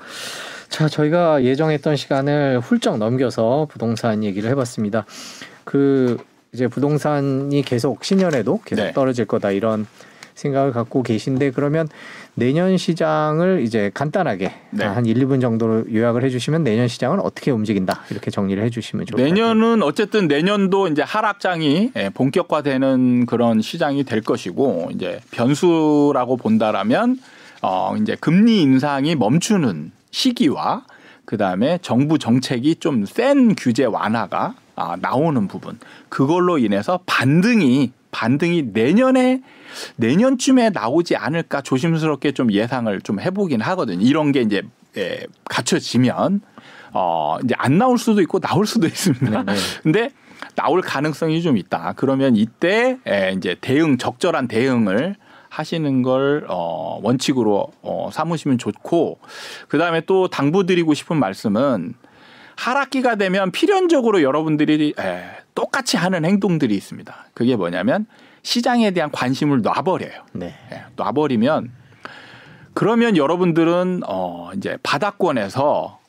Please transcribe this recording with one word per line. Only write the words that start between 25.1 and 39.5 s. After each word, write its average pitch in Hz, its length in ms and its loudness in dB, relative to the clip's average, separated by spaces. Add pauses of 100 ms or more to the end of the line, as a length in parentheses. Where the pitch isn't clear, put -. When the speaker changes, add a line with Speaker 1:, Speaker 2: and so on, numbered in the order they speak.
Speaker 2:
변수라고 143 1080 2
본다라면, 113 840 0 (420)
어, 95 400 -2
이제 107 180 -2
금리 202 420 4
인상이 139 540 2
멈추는 120 760 0 (200)
시기와 190 720 -2 (420)
그다음에 107 560 0
정부 131 360 0
정책이 131 600 0
좀 - 280 -2
센 247 500 2
규제 127 300 0
완화가, 107 680 -2 (200)
아, 87 240 -6
나오는 113 480 0
부분, 85 300 -12 (320)
그걸로 170 480 2
인해서 107 480 0
반등이, 147 840 2 (200)
반등이 147 640 0
내년에, 254 720 2 (540)